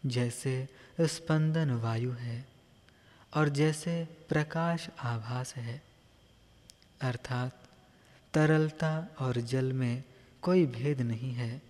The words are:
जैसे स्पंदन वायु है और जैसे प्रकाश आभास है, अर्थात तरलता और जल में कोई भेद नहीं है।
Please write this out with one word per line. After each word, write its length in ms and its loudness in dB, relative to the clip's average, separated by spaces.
जैसे 640 -2
स्पंदन 720 2
वायु 400 0
है 360 -6
और 160 4
जैसे 560 0
प्रकाश 600 0
आभास 560 -4
है, 280 -8
अर्थात 680 -4
तरलता 840 2
और 180 0
जल 360 0
में 300 0
कोई 240 6
भेद 360 -2
नहीं 300 -2
है। 380 -4